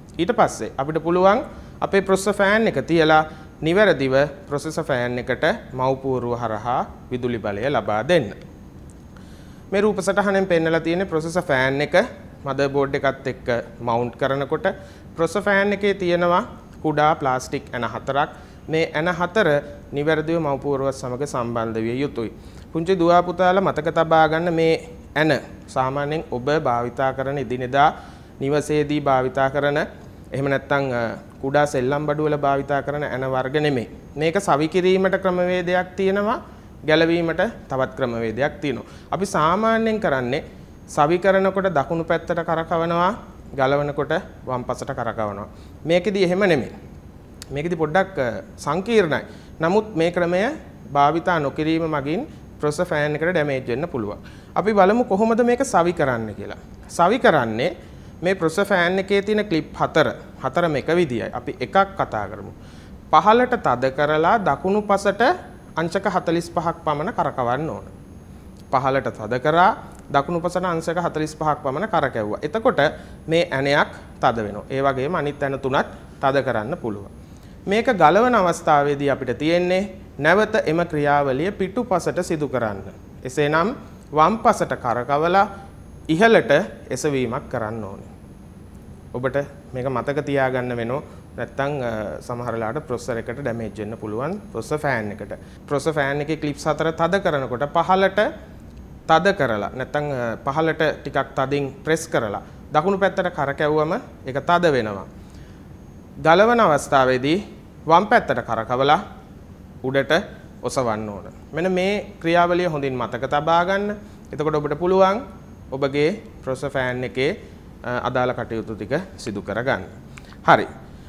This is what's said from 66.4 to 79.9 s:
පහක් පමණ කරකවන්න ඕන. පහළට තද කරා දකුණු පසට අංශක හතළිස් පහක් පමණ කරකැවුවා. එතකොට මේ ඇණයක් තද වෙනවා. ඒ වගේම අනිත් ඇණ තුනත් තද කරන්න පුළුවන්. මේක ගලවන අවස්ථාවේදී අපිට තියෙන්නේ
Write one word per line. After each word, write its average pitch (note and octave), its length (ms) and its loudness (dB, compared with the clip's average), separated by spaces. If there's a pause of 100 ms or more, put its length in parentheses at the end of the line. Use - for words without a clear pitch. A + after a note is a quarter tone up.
පහක් E3 300 -2
පමණ D3+ 320 -2
කරකවන්න C3+ 580 -2
ඕන. G2+ 140 -8 (840)
පහළට C3 420 2
තද A2 300 -4
කරා E3 360 4 (300)
දකුණු C#3+ 340 0
පසට F3 240 -2
අංශක E3 340 -2
හතළිස් D#3 380 -2
පහක් D3+ 240 0
පමණ C#3+ 280 -4
කරකැවුවා. A#2 520 0
එතකොට G#3+ 400 0 (440)
මේ E3 260 2
ඇණයක් C#3 380 2 (280)
තද B2 220 4
වෙනවා. G#2 280 -6
ඒ C3+ 160 -4
වගේම C3+ 320 0
අනිත් D3 280 -2
ඇණ C3+ 180 -2
තුනත් C#3+ 260 0 (300)
තද C#3 240 2
කරන්න A#2+ 360 -2
පුළුවන්. G2+ 340 -8 (520)
මේක G#3+ 260 0
ගලවන G3+ 460 6
අවස්ථාවේදී D3 760 4
අපිට B2+ 280 -2
තියෙන්නේ F3 440 2 (340)